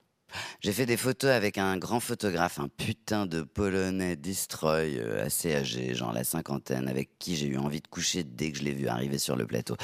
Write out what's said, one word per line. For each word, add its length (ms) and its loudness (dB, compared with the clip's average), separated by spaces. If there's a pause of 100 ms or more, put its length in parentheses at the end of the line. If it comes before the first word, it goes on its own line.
(600)
J'ai 120 2
fait 140 2
des 100 4
photos 340 2
avec 280 4
un 180 2
grand 240 0
photographe, 580 0
un 100 -2
putain 580 -2
de 160 -2
Polonais 760 0
destroy, 840 0
euh, 260 -2
assez 300 0
âgé, 400 0
genre 180 -4
la 120 -2
cinquantaine, 640 -2
avec 300 -4
qui 180 -4
j'ai 100 0
eu 100 0
envie 240 -2
de 60 -14
coucher 380 -2
dès 260 -4
que 80 -6
je 60 -2
l'ai 80 0
vu 160 -2
arriver 300 0
sur 180 0
le 100 0
plateau. 380 -2